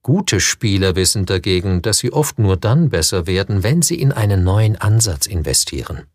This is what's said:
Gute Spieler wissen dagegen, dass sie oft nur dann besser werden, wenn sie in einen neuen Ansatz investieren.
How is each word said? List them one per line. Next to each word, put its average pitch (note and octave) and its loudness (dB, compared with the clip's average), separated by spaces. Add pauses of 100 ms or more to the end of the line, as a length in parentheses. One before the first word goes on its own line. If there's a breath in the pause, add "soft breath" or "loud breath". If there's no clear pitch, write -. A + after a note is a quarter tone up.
Gute D3 0
Spieler F#2+ 0
wissen F#2 0
dagegen, F#2 0
dass G#2+ 0
sie B2 -2
oft D3 -2
nur G2 2
dann C3 2
besser E2+ -2
werden, F#2+ 0
wenn D3 0
sie - -2
in C3+ 2
einen G2+ 2
neuen G#2+ 2
Ansatz G#2 0
investieren. C#2+ -4